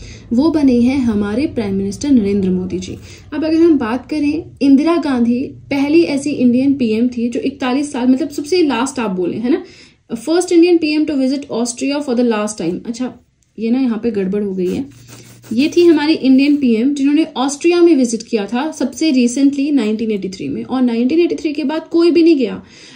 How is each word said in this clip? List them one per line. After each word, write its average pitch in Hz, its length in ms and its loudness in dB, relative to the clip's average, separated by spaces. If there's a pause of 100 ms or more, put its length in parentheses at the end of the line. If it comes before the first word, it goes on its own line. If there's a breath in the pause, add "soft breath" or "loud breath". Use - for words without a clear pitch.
(340 loud breath)
वो 294 180 2
बने 269 300 2
हैं 262 160 2
हमारे 220 500 0
प्राइम 202 280 -4
मिनिस्टर 196 360 -4
नरेंद्र 202 380 2
मोदी 180 300 -4
जी। - 180 -12 (360 loud breath)
अब 294 120 -4
अगर 320 120 0
हम 330 200 4
बात 240 320 -4
करें, 302 420 -4 (100)
इंदिरा 294 360 4
गांधी 247 460 0
पहली 285 580 0
ऐसी 285 300 -2
इंडियन 254 420 2
पीएम 233 340 0
थी 240 220 -4
जो - 100 -4
इकतालीस 269 520 -4
साल, 247 160 -2
मतलब 262 220 0
सबसे 359 320 -2
लास्ट 262 380 -2
आप 214 120 -4
बोले, 180 260 -4
है 240 140 -2
ना? 339 120 -2 (500 loud breath)
First 330 340 -2
Indian 339 320 4
P 302 200 -2
M 302 60 0
to 302 100 -4
visit 269 340 -2
Austria 269 520 -4
for 269 140 -4
the 240 160 2
last 214 300 -4
time। 175 260 -6
अच्छा, 240 260 -8 (460)
ये 226 120 -2
ना 254 80 2
यहाँ 233 240 0
पे 233 80 -2
गड़बड़ 202 320 -2
हो 196 100 -4
गई 185 140 -2
है, - 480 -8 (380 loud breath)
ये 269 240 0
थी 349 80 6
हमारी 311 280 4
इंडियन 269 440 4
पीएम 254 360 2
जिन्होंने 285 320 2 (120)
ऑस्ट्रिया 339 440 0
में 339 140 6
विजिट 233 280 0
किया 208 220 -2
था 254 260 -4
सबसे 311 400 -4
recently 277 600 2
नाइनटीन 220 400 -2
एटी 196 180 -4
थ्री 151 180 -10
में, - 160 -6
और 262 180 -4
नाइनटीन 247 380 0
एटी 330 160 0
थ्री 302 180 -6
के 302 100 -6
बाद 311 280 -4
कोई 339 200 4
भी 320 120 4
नहीं 330 120 6
गया 196 280 -4 (320 loud breath)